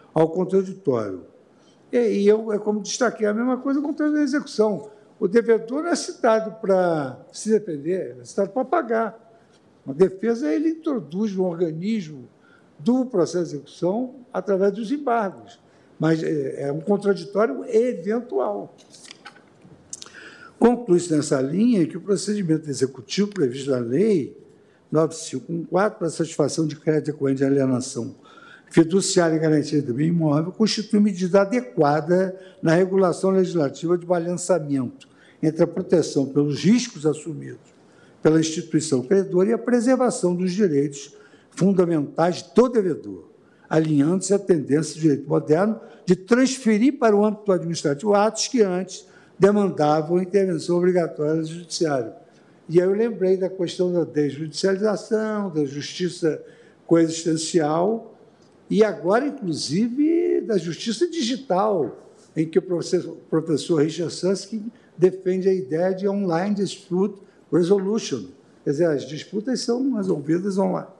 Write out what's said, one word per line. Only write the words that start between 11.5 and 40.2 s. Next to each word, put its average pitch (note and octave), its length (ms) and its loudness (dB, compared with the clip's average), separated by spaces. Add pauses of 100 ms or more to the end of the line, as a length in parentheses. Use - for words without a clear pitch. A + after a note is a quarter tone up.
do A#3+ 280 0
processo E3+ 440 0
de D3 60 -8
execução G3 600 -4 (160)
através F#3+ 400 0
dos G#3 180 -6
embargos, A#3 720 -4 (380)
mas D#3+ 240 2
é, C#3 460 -4
é C#3+ 40 -2
um D#3 80 -6
contraditório G3+ 840 0
eventual. A3+ 1120 -2 (1800)
Conclui-se F3 560 4
nessa D3 260 2
linha F3+ 460 2
que - 100 -6
o E3 40 -12
procedimento F3+ 680 -2
executivo C3 600 -2
previsto C#3 420 -2
na B2+ 80 0
Lei C#3 580 0 (540)
nove D#3 240 0
cinco - 380 -10
um E3 120 -4
quatro, F#3 340 0
para E3+ 120 -4
satisfação D#3 560 0
de C#3+ 100 -6
crédito D3+ 360 -2
decorrente C#3 260 0
de C#3 60 0
alienação C3 680 0 (560)
fiduciária E3 640 4
e D#3+ 40 2
garantia D#3 420 2
do A#2 140 -2
bem D3+ 140 0
imóvel, D#3+ 440 2
constitui G#3 480 0
medida F#3+ 400 2
adequada F3+ 960 0 (260)
na D#3+ 120 4
regulação F#3 560 2
legislativa E3+ 640 0
de E3+ 80 -4
balanceamento E3 1040 -2 (340)
entre D#3 220 2
a - 20 4
proteção D#3 600 0
pelos C#3+ 360 0
riscos F3 440 2
assumidos C#3 640 -6 (500)
pela D#3 160 6
instituição D#3+ 640 -2
credora F3+ 460 2
e A3+ 60 0
a A3 40 0
preservação A#3+ 760 0